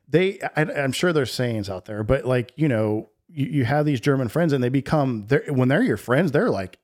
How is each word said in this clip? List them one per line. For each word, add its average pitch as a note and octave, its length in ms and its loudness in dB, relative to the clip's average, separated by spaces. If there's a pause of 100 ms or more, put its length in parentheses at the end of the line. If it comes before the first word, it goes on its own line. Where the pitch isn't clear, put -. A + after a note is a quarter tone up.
they, F#3+ 300 0 (180)
I, D3+ 60 2
I'm C#3+ 300 -2
sure F3 200 0
there's C#3 200 0
sayings A2+ 360 -2
out F#2 180 -10
there, G#2+ 160 -6
but, C3 220 0
like, B2 320 -2
you D#3 120 0
know, G#2+ 420 0 (180)
you, D#3 180 -4
you C#3+ 180 0
have C#3+ 200 2
these C#3 160 0
German C3+ 280 0
friends D#3+ 260 0
and B2+ 100 0
they B2 60 0
become, C3 560 0
they're, C#3 260 0
when B2+ 160 2
they're D#3 140 2
your C3+ 160 0
friends, C#3+ 340 2
they're, F#3 180 2
like, F#2+ 340 -6